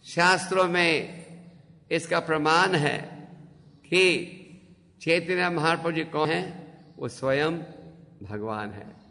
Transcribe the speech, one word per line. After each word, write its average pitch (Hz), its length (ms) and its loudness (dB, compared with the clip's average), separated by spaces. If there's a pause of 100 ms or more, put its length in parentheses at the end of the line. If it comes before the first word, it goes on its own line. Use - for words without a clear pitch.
शास्त्रों 185 580 2
में 170 540 0 (720)
इसका 170 300 0
प्रमाण 165 540 4
है 143 520 -2 (580)
कि 175 500 2 (680)
चैतन्य 175 500 0
महाप्रभु 165 420 0
जी 160 120 -2
कौन 156 260 -2
हैं, - 480 -6 (180)
वो 135 120 -8
स्वयं 143 500 0 (640)
भगवान 104 480 -8
हैं। - 260 -16 (140)